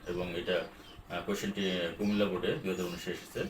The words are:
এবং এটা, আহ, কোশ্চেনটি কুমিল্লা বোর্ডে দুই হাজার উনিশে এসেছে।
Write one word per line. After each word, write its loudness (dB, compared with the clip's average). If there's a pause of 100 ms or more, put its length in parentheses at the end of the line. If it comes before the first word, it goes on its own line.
এবং 0 (140)
এটা, 2
আহ, -8
কোশ্চেনটি 0 (360)
কুমিল্লা 4
বোর্ডে 2 (120)
দুই 0
হাজার 0
উনিশে -4
এসেছে। -6